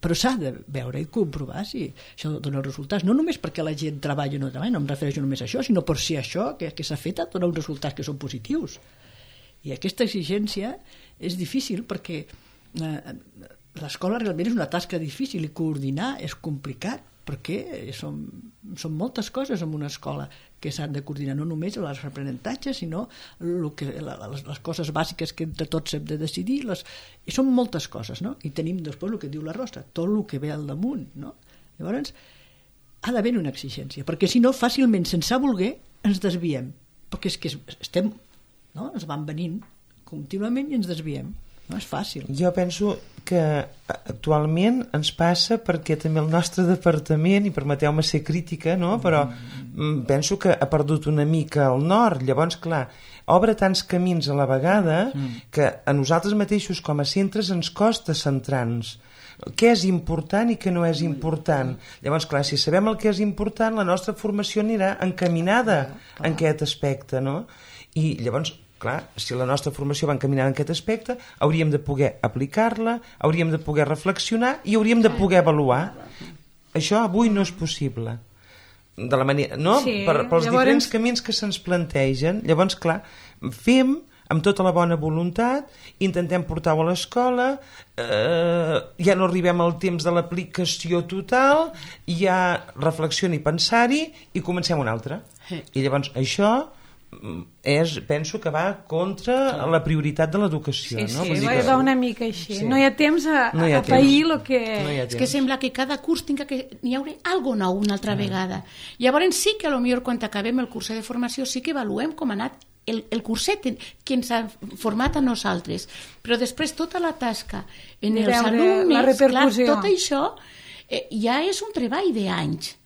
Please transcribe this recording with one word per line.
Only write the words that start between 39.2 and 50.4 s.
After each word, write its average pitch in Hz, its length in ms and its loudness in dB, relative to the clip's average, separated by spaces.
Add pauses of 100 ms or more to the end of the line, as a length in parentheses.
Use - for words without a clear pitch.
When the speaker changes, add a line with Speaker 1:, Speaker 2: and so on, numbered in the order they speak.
Speaker 1:
venint 165 320 -6 (480)
contínuament 208 640 -6
i 269 80 -2
ens 190 80 -2
desviem. 156 480 -6 (300)
No 185 160 -8
és - 100 -12
fàcil. 147 400 -8
Speaker 2:
Jo 175 240 2
penso 185 380 0 (340)
que 180 140 2 (500)
actualment 165 920 0 (100)
ens 151 140 0 (100)
passa 175 400 2
perquè 165 400 -2
també 156 240 0
el 156 80 0
nostre 170 320 2
departament, 175 840 4
i - 20 0
permeteu-me 147 560 2
ser 151 160 0
crítica, 156 560 -2
no? 175 140 2 (100)
Però, 156 240 4
mm, 135 800 -4
penso 143 320 2
que 185 160 4